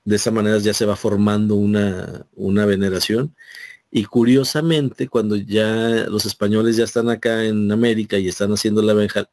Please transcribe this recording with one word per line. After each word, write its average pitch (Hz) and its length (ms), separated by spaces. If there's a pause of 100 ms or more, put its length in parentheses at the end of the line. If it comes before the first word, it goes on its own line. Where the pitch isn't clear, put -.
de 104 120
esa 113 160
manera 107 260
ya 104 160
se 110 120
va 104 100
formando 104 580
una, 101 800
una 101 320
veneración. 98 680 (560)
Y 104 160
curiosamente, 135 1040
cuando 107 280
ya 110 720
los 107 180
españoles 110 500
ya 117 80
están 117 260
acá 113 340
en 107 280
América 110 460
y 92 100
están 101 240
haciendo 107 300
la 107 120
evangel-, 104 380